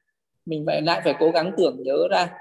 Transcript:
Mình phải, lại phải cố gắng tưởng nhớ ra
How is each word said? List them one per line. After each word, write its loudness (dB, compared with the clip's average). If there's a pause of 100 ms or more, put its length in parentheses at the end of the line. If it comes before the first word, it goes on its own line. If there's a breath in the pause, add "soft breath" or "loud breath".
(460)
Mình -6
phải, 0
lại 0
phải 2
cố 4
gắng 0
tưởng 0
nhớ 0
ra 2 (120)